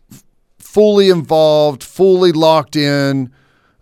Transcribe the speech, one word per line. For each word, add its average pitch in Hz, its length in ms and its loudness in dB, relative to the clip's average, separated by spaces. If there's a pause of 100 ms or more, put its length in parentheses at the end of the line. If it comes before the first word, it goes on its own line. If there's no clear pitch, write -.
(120)
f-, - 120 -20 (360)
fully 202 500 0
involved, 151 760 0
fully 185 480 0
locked 160 440 -2
in, 139 560 -4 (500)